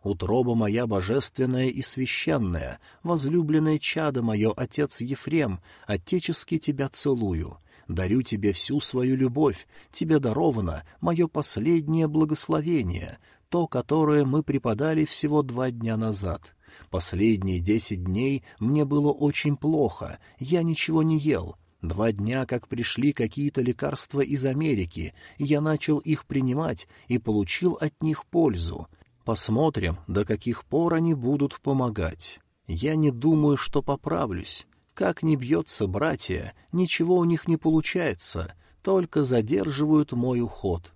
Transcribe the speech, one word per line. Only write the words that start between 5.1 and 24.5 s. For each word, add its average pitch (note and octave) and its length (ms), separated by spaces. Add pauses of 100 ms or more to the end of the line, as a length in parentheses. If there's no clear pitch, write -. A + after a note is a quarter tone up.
отечески E3 720
тебя C#3 300
целую. G2 680 (320)
Дарю F#2 320
тебе G#2 320
всю C#3+ 260
свою C3 380
любовь, C3 500 (240)
тебе D#3+ 280
даровано A2+ 640 (160)
моё E3+ 260
последнее D#3 800
благословение, D3+ 1080 (360)
то, F3 140
которое D3 580
мы C#3+ 160
преподали C#3 640
всего D3 380
два B2+ 260
дня A2+ 260
назад. G2 600 (340)
Последние F#2+ 720
десять G2+ 440
дней B2 400 (140)
мне C#3+ 260
было C#3+ 280
очень D3 460
плохо, D3+ 600 (220)
я E3 240
ничего D#3+ 400
не D#3+ 160
ел. A2+ 360 (280)
Два F#2+ 280
дня, A2+ 360
как B2 200
пришли A#2+ 460
какие-то C#3 480
лекарства C#3 600
из C3+ 240
Америки, B2+ 680 (240)